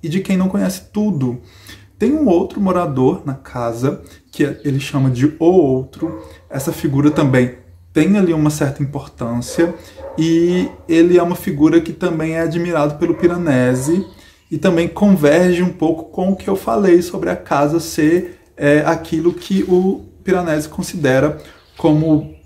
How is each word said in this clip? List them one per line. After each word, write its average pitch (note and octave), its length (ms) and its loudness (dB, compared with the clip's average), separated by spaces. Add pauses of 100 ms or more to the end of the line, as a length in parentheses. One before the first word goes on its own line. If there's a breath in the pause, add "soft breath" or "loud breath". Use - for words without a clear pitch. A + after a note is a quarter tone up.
e E3 80 -8
de F3+ 120 -2
quem F#3+ 160 -2
não F#3 120 0
conhece F#3 340 -4 (100)
tudo. C#3+ 480 -2 (580 loud breath)
Tem A#3 140 2
um D4+ 160 0
outro F3 320 0
morador F3 680 0
na C3+ 80 -6
casa, B2 680 -6 (280 loud breath)
que D#3+ 140 0
é, C3+ 200 -6
ele C#3 140 -2
chama C3+ 320 0
de C3+ 300 0
O E3 60 0
Outro. D#3 760 0 (260 loud breath)
Essa C3+ 220 -6
figura D3 400 0
também C3 460 0 (360)
tem F3 240 2
ali F#3 160 2
uma D3+ 180 2
certa C#3+ 340 -4
importância, C3 880 -4 (420 loud breath)
e E3+ 520 2 (200)
ele E3+ 280 4
é E3+ 60 6
uma F3 120 -2
figura D#3+ 460 2
que D#3+ 120 -8
também D#3+ 420 -4
é E3 80 -2
admirado E3 540 -2
pelo E3 180 -2
Piranesi, D#3 920 0 (440 soft breath)
e D#3 80 -6
também F3 280 2
converge F3 760 4
um F3+ 80 0
pouco D#3 400 -4
com F#3 200 -2
o F#3+ 60 0
que - 120 -8
eu G3 60 0
falei F#3+ 480 2
sobre E3+ 280 -6
a F3+ 40 -2
casa D3 460 -2
ser, E3 580 -2 (180)
é, C#3+ 240 4
aquilo D#3+ 520 0
que - 360 -2
o F#3 360 2 (180)
Piranesi E3+ 460 -2
considera D3+ 720 -2 (380 loud breath)
como D#3 580 0 (120)